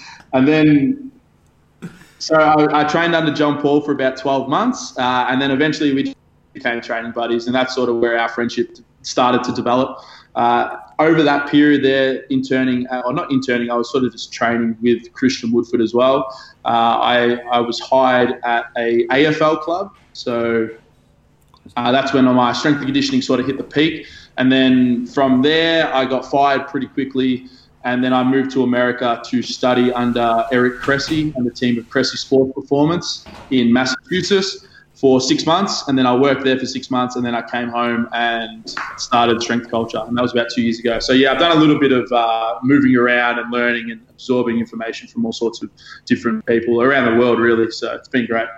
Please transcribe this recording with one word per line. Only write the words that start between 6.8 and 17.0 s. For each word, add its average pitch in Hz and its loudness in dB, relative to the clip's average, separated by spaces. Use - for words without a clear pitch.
training 117 -8
buddies, 117 -4
and 123 -2
that's 127 -2
sort 123 0
of 117 -2
where 117 0
our 117 0
friendship 120 -4
started 123 2
to 127 -4
develop. 120 -2
Uh, 120 0
over 160 2
that 143 0
period 147 4
there, 135 0
interning, 127 -2
uh, 127 -6
or 123 -2
not - -6
interning, 123 0
I 120 -2
was 120 -2
sort 135 0
of 113 -4
just - -16
training 117 -2
with 117 0
Christian 127 -2
Woodford 117 0
as 113 -2
well. 131 2
Uh, - -6
I, 120 2